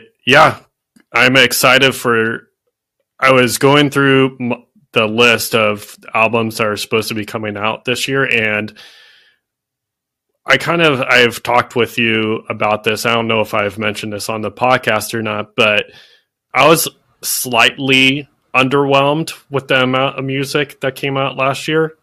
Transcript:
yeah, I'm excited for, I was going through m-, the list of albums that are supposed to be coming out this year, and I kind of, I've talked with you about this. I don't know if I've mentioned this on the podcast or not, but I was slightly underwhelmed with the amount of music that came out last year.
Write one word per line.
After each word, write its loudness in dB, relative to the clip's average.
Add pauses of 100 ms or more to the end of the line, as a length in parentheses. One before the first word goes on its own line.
(260)
yeah, 4 (520)
I'm 2
excited 2
for, -2 (720)
I 4
was 4
going 4
through 2
m-, -6 (260)
the 0
list 2
of -2 (160)
albums 0
that 0
are -2
supposed -4
to -8
be -6
coming -8
out -4
this -4
year, 0
and -2 (1700)
I 2
kind 0
of, 2
I've 2
talked -2
with -2
you -2
about -2
this. -2
I 2
don't -2
know 0
if -4
I've -4
mentioned -6
this -10
on -6
the -6
podcast -2
or -4
not, -8
but 2 (680)
I 4
was 2 (360)
slightly 0 (240)
underwhelmed 2 (160)
with -6
the 2
amount 0
of -8
music -4
that -4
came -6
out -4
last -4
year. -2